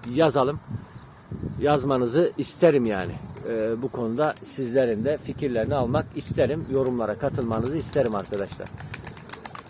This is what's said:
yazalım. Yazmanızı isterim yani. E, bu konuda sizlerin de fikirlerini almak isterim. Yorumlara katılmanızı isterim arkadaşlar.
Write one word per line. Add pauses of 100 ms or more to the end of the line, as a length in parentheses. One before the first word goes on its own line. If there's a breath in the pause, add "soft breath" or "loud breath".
(140)
yazalım. (1000 loud breath)
Yazmanızı
isterim
yani. (360)
E,
bu
konuda
sizlerin
de
fikirlerini
almak (100)
isterim.
Yorumlara
katılmanızı
isterim
arkadaşlar. (1000)